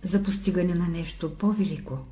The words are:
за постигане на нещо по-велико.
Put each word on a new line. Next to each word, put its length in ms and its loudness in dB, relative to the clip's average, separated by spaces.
за 200 2
постигане 520 2
на 120 2
нещо 500 -4
по-велико. 600 0